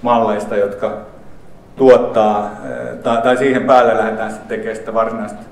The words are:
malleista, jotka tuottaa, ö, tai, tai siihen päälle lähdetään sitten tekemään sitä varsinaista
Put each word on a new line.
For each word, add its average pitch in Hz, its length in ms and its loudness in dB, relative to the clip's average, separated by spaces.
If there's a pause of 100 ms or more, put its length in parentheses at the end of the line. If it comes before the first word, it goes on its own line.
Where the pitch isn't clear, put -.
malleista, 113 540 0
jotka 104 420 -2 (760)
tuottaa, 110 760 4 (160)
ö, 120 300 -10
tai, 117 260 -2
tai 127 160 2
siihen 127 260 0
päälle 120 340 6
lähdetään 110 340 -2
sitten - 160 -14
tekemään 110 280 -6
sitä - 180 -12
varsinaista 113 460 -2 (120)